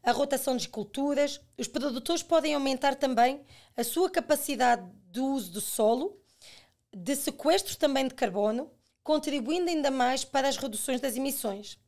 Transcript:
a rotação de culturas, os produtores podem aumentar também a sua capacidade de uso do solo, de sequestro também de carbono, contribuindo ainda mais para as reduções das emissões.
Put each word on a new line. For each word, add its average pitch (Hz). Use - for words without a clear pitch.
a 240
rotação 269
de -
culturas, 277
os 254
produtores 269
podem 320
aumentar 277
também 262
a 240
sua 349
capacidade 277
de -
uso 262
do 202
solo, 254
de 196
sequestro -
também 269
de 254
carbono, 214
contribuindo 302
ainda 294
mais 262
para 269
as 269
reduções 254
das 254
emissões. 208